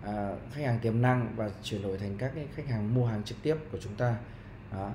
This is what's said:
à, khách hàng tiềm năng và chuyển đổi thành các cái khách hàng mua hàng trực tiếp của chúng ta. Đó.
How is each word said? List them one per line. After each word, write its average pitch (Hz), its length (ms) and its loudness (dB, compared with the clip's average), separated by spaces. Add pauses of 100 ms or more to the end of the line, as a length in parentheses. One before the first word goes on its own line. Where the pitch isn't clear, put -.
à, 104 280 0 (200)
khách 143 120 -4
hàng 120 140 4
tiềm 113 240 4
năng 123 340 4
và 107 140 0 (120)
chuyển 101 200 -2
đổi 95 160 0
thành 101 200 -2
các 131 160 -2
cái 151 200 -6
khách 147 140 -6
hàng 110 260 2
mua 123 120 6
hàng 107 160 2
trực 104 200 -6
tiếp 156 140 4 (160)
của 95 80 -4
chúng 98 140 -6
ta. 120 220 2 (560)
Đó. 98 220 -2